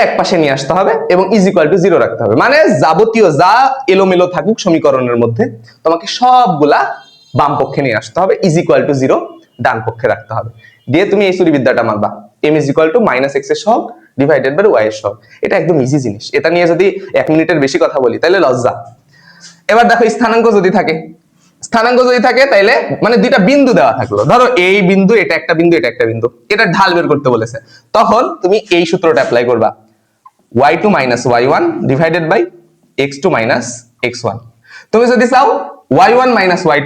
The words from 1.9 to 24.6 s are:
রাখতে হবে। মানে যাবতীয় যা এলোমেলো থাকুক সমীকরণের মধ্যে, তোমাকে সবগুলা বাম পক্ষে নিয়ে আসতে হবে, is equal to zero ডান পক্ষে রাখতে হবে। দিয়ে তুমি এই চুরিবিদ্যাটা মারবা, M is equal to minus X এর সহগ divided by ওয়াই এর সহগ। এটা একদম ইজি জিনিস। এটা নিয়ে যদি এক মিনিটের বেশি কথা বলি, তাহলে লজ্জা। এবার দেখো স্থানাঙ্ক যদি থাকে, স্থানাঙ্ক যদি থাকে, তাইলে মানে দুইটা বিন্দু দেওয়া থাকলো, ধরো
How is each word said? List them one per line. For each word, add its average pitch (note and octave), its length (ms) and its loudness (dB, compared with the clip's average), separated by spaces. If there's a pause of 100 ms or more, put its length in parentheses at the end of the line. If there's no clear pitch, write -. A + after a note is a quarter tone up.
রাখতে - 180 -6
হবে। G#2+ 200 0
মানে C4 140 2 (260)
যাবতীয় G#3+ 440 4 (120)
যা F3+ 140 4 (400)
এলোমেলো F#3 320 2 (100)
থাকুক E3 280 -2
সমীকরণের C3 600 0
মধ্যে, A#2 200 -2 (400)
তোমাকে E3+ 220 -2 (140)
সবগুলা A3+ 600 2 (600)
বাম D3 120 0 (100)
পক্ষে C#3 240 -4
নিয়ে A2 160 -2
আসতে - 200 -10
হবে, F#3+ 120 0 (140)
is D3+ 140 0
equal C#3 260 0
to C#3+ 140 0
zero D3+ 160 0 (460)
ডান B2 140 0 (100)
পক্ষে A2+ 260 -8
রাখতে - 240 -10
হবে। A2 120 -8 (420)
দিয়ে F3 200 2
তুমি G3+ 180 0
এই F3+ 80 0
চুরিবিদ্যাটা B2+ 520 0
মারবা, G#2 200 -2 (440)
M - 60 2
is C3+ 120 -2
equal D#3+ 220 2
to B3 60 2 (100)
minus C3+ 320 -2
X - 120 -14
এর D3+ 100 -6
সহগ A#3+ 180 0 (400)
divided C#3 360 0
by G3+ 140 0
ওয়াই A2+ 180 2
এর G#2+ 100 -10
সহগ। G2+ 160 -6 (300)
এটা - 160 -2
একদম D#3 240 0
ইজি C#3 200 0
জিনিস। G#2 180 -8 (140)
এটা D3 180 -2
নিয়ে F3 160 2
যদি F3+ 160 2 (340)
এক - 100 -4
মিনিটের D#3+ 320 0
বেশি C3+ 200 -2
কথা D3 220 -2
বলি, A2+ 160 0
তাহলে F3+ 240 0
লজ্জা। A#2+ 280 -2 (1000)
এবার A#3 180 4
দেখো A#3 140 2 (120)
স্থানাঙ্ক A#3 300 0 (120)
যদি F#3 200 2
থাকে, D#3+ 160 -2 (760)
স্থানাঙ্ক A#3+ 320 0 (100)
যদি B3 180 2
থাকে, B3 160 2 (100)
তাইলে G3+ 200 4 (300)
মানে A3+ 200 2
দুইটা B3 160 2 (100)
বিন্দু C4+ 300 4
দেওয়া A#2+ 200 2
থাকলো, G#2 220 -2 (100)
ধরো B3 140 4 (220)